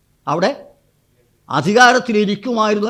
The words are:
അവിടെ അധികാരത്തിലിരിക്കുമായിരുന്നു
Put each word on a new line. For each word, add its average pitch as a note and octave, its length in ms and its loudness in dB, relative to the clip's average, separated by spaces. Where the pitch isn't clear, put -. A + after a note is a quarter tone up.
അവിടെ F3 240 -2
അധികാരത്തിലിരിക്കുമായിരുന്നു G#3+ 1400 0